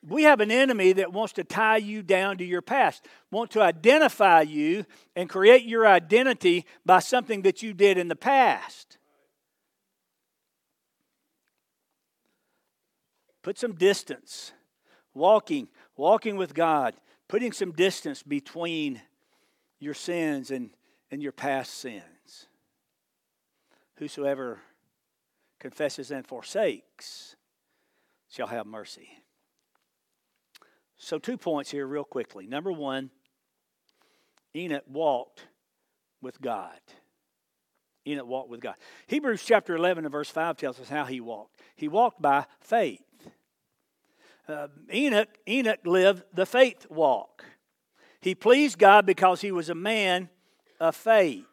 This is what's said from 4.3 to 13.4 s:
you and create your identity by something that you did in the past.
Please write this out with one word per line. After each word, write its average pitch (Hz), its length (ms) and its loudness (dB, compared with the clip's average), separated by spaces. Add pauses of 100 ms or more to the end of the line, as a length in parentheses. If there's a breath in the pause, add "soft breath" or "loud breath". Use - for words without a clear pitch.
you 156 420 -2 (320 soft breath)
and 175 120 -6
create 226 360 6
your 226 220 2
identity 185 760 4 (200 soft breath)
by 180 160 6
something 220 420 -2
that 185 180 2
you 220 120 -10
did 190 260 4
in 175 80 -2
the 165 80 -4
past. 240 840 0 (4000)